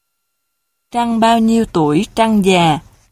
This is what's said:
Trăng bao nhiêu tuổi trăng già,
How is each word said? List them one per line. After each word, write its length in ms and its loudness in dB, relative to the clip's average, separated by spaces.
Trăng 300 -4
bao 180 2
nhiêu 260 0
tuổi 500 -2
trăng 300 0
già, 340 2